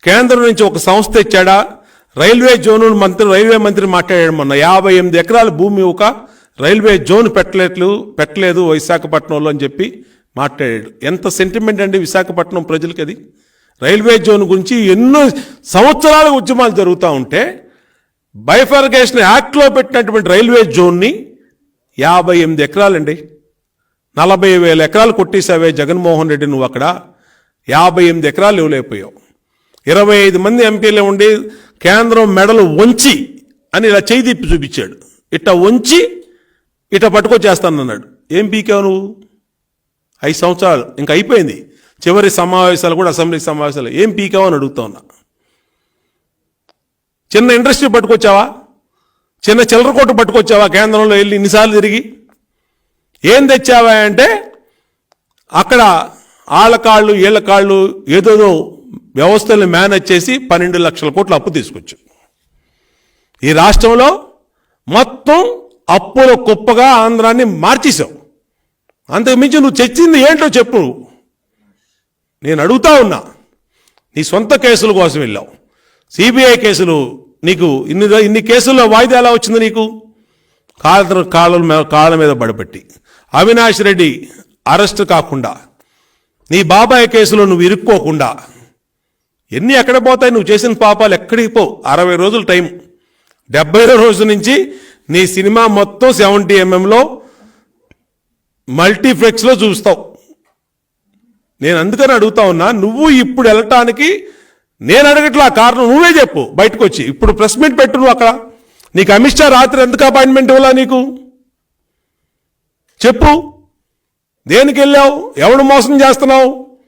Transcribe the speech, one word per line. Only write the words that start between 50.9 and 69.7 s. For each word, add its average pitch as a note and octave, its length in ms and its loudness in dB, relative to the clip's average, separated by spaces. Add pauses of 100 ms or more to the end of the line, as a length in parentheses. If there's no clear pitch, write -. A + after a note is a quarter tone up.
వెళ్ళి G3+ 200 0
ఇన్నిసార్లు G#3+ 380 2
తిరిగి G#3 280 2 (1200)
ఏం C4 220 4
తెచ్చావా B3 440 2
అంటే G#3+ 360 2 (1300)
అక్కడ F#3+ 280 2 (680)
ఆళ్ళ A3 260 2
కాళ్ళు, G#3+ 380 2
ఈళ్ళ G3+ 260 2
కాళ్ళు G3 680 0
ఏదోదో G3+ 420 4 (640)
వ్యవస్థల్ని G#3 500 0
మేనేజ్ F#3+ 460 0
చేసి F#3 260 -2
పన్నెండు F3 400 -4
లక్షల D#3+ 320 -4
కోట్లు F#3+ 260 -2
అప్పు D3 140 -4
తీసుకొచ్చు. B2+ 480 -12 (1500)
ఈ D3 100 0
రాష్ట్రంలో A3+ 560 4 (800)
మొత్తం B3+ 520 0 (500)
అప్పుల B3+ 440 2
కుప్పగా A#3 540 0 (180)
ఆంధ్రాన్ని A3+ 400 0 (200)
మార్చేశావు. A3 500 -2 (1000)
అంతకుమించి B3+ 440 0
నువ్వు C4+ 220 0